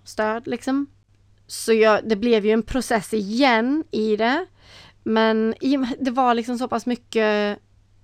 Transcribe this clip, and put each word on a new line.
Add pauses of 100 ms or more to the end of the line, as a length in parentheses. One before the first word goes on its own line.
stöd,
liksom. (600)
Så
jag,
det
blev
ju
en
process
igen
i
det. (580)
Men
i, (220)
det
var
liksom
så
pass
mycket (440)